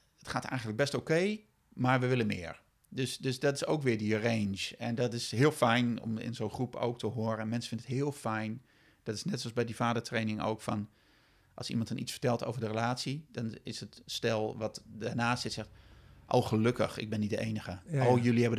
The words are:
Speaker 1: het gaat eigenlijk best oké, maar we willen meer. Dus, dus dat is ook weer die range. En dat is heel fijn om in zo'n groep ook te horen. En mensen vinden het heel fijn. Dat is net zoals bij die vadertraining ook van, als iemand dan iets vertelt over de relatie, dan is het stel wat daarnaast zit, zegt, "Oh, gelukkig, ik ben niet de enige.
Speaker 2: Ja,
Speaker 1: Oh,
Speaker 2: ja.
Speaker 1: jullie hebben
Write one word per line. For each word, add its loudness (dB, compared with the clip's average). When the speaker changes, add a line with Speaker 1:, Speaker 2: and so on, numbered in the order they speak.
Speaker 1:
het -14
gaat -4
eigenlijk -4
best 2
oké, 2
maar 4
we 2
willen 4
meer. -4
Dus, -4
dus -4
dat 4
is -4
ook 0
weer 4
die 2
range. 0
En -4
dat 0
is -4
heel 6
fijn 4
om -2
in -6
zo'n -2
groep -4
ook -2
te -2
horen. -2
En -4
mensen -4
vinden -8
het -4
heel 0
fijn. -4
Dat -2
is -8
net -2
zoals -6
bij 2
die -4
vadertraining 0
ook -2
van, -2
als -8
iemand 0
dan -4
iets -6
vertelt -2
over -4
de -2
relatie, -2
dan -6
is -8
het -14
stel 0
wat -6
daarnaast -2
zit, -4
zegt, -8
"Oh, 4
gelukkig, 2
ik -6
ben 0
niet 0
de 0
enige. -4
Speaker 2:
Ja, 2
Speaker 1:
Oh, 8
Speaker 2:
ja. 4
Speaker 1:
jullie 6
hebben 2